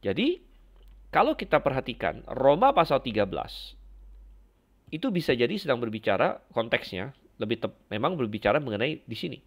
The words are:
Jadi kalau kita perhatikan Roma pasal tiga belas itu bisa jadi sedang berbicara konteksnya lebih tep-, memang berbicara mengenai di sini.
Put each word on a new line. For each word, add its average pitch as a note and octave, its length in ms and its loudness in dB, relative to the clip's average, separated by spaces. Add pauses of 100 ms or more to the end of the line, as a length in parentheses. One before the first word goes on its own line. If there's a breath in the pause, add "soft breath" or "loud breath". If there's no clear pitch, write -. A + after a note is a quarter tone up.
Jadi G#3+ 400 0 (720)
kalau C4+ 240 4
kita D#3 240 2
perhatikan B2+ 640 -2
Roma C#3+ 480 4
pasal D3 320 4
tiga G#2+ 240 2
belas - 480 -8 (1160)
itu F3 160 -4
bisa E3+ 240 0
jadi A#2+ 240 2
sedang C3 240 0
berbicara A2 560 0 (160)
konteksnya A2+ 600 -2 (260)
lebih A2+ 280 -2
tep-, - 120 -8 (120)
memang B2+ 240 -2
berbicara A2+ 480 0
mengenai B2 400 -4
di C3+ 140 -10
sini. C#3+ 300 -8